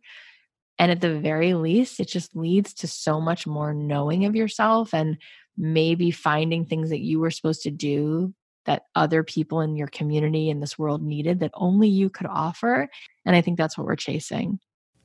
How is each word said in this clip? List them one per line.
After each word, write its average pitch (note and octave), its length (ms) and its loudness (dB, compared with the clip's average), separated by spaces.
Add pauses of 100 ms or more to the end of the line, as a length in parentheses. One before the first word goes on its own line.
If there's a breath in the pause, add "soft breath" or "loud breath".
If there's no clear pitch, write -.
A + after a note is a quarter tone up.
(760 loud breath)
And F3 140 4
at F3 80 0
the E3+ 180 0
very D#3 360 2
least, F3 460 2
it F#3 100 -4
just - 260 -6
leads F3+ 400 2
to - 120 -6
so D#3 340 -2
much E3 260 -2
more D3+ 260 -2
knowing D3 520 0
of G#3 100 2
yourself A3 580 2
and D#3 240 0 (380 loud breath)
maybe E3 560 2
finding D#3+ 540 0
things D#3+ 240 -2
that D3+ 100 -2
you D#3 200 0
were E3 120 0
supposed D#3+ 320 -2
to - 80 -4
do D3+ 640 -2 (320)
that - 300 -2
other D#3+ 280 2
people D#3+ 380 -2
in D#3 140 -2
your D3+ 120 -4
community D3+ 640 0
in D3 100 -2
this C#3+ 180 -8
world D3+ 240 -2
needed D#3 380 -2
that E3 140 -2
only G3 340 4
you G3 220 4
could F#3+ 180 -6
offer. A#3 640 -2 (360 loud breath)
And F3+ 100 4
I F3 60 6
think E3+ 160 0
that's D#3+ 200 -2
what D#3 100 -8
we're - 80 0
chasing. - 640 -4 (460)